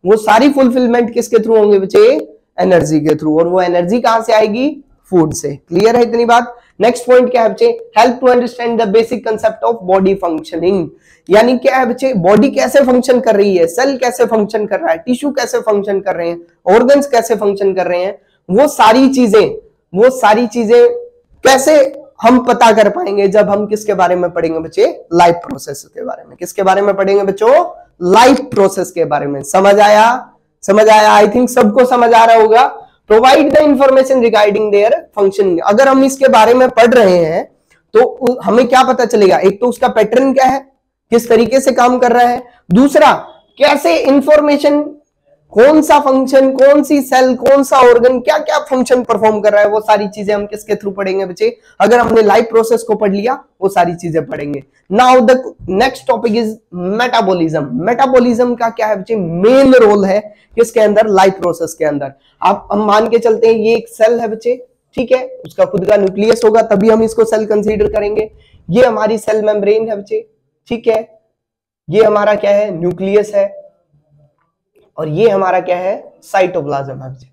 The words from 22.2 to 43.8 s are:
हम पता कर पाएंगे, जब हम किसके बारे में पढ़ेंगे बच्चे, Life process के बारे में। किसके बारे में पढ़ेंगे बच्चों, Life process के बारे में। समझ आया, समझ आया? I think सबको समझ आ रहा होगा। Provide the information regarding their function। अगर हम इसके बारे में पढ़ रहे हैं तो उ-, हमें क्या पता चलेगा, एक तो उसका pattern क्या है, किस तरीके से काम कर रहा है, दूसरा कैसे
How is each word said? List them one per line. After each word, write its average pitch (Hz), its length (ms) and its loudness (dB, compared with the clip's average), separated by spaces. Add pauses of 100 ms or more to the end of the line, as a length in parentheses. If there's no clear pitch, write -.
हम 247 220 4
पता 233 280 2
कर 208 180 4
पाएंगे, 202 380 -4
जब 202 220 0
हम 202 160 -4
किसके 208 280 -6
बारे 180 220 0
में 175 140 -4
पढ़ेंगे 165 280 -6
बच्चे, 165 280 -2 (280)
Life 170 240 -2
process 139 460 -14
के - 200 -18
बारे - 200 -14
में। 160 120 -20
किसके 180 260 -10
बारे 190 200 0
में 202 140 -2
पढ़ेंगे 196 280 0
बच्चों, 208 280 0 (520)
Life 233 360 4 (100)
process 190 400 -2
के 165 140 -4
बारे 143 220 -4
में। 139 180 -8
समझ 196 360 2
आया, 214 260 4 (560)
समझ 214 260 2
आया? 214 280 4
I 208 100 4
think 240 220 0
सबको 240 380 2
समझ 240 260 2
आ 226 120 4
रहा 226 120 4
होगा। 220 280 4 (460)
Provide 262 400 4
the 302 120 4
information 262 640 2
regarding 208 460 0
their 202 220 2 (260)
function। 196 440 0
अगर 226 260 2
हम 269 160 2
इसके 269 260 0
बारे 220 240 4
में 254 160 2
पढ़ 233 240 2
रहे 196 220 4
हैं 170 280 -2 (500)
तो 220 60 6
उ-, 247 420 -2
हमें 226 260 0
क्या 254 160 4
पता 247 200 0
चलेगा, 196 340 2
एक 196 220 -2
तो 240 60 -2
उसका 247 240 -2
pattern 226 420 0
क्या 262 140 2
है, 262 200 -4 (460)
किस 233 160 0
तरीके 233 320 2
से 269 140 -2
काम 247 240 0
कर 240 140 0
रहा 240 160 2
है, 247 140 -4 (300)
दूसरा 269 400 4 (460)
कैसे 294 400 0